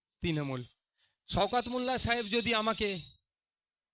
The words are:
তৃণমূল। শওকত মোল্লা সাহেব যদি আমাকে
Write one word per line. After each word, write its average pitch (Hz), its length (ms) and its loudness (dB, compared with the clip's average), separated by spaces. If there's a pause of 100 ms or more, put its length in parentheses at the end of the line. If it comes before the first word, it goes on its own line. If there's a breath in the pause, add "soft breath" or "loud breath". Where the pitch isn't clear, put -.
(200)
তৃণমূল। 143 440 -2 (640)
শওকত 208 400 2
মোল্লা 247 300 -2
সাহেব 233 280 2
যদি 233 280 2
আমাকে 214 460 0 (920)